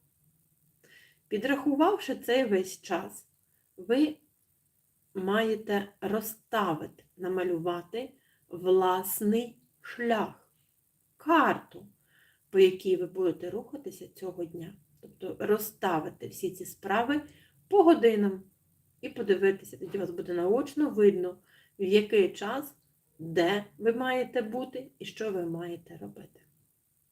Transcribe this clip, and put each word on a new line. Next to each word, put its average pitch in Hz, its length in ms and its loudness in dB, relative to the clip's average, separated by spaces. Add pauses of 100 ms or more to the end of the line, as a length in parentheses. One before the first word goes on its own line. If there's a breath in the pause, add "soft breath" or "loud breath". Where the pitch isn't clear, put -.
(1300 soft breath)
Підрахувавши 277 880 0
цей 254 300 0
весь 190 360 0
час, 190 460 -8 (500)
ви 262 400 0 (960)
маєте 208 880 -2
розставити, 196 1000 -4 (140)
намалювати 180 920 -4 (380 soft breath)
власний 185 1080 0 (240)
шлях, - 680 -4 (680)
карту, - 680 0 (640 soft breath)
по 190 100 4
якій 185 360 6
ви 175 100 -2
будете 175 440 -4
рухатися 226 580 -12
цього 180 380 -10
дня. 170 280 -12 (280)
Тобто - 380 -12
розставити 202 880 -2
всі - 240 -6
ці - 140 -12
справи 240 560 -2 (460 loud breath)
по 381 160 6
годинам 208 600 4 (580)
і 254 80 -10
подивитися, 196 680 0
тоді 185 200 -8
вас 180 140 -4
буде 175 220 -8
наочно 240 560 0
видно, 202 480 4 (420 soft breath)
в 202 40 -2
який 208 500 4
час, 247 420 -8 (460)
де 175 440 0 (120)
ви 226 160 0
маєте 254 480 -2
бути 247 580 -8
і 196 60 -14
що 220 260 -8
ви 180 140 -4
маєте 170 560 -10
робити. - 400 -18 (720)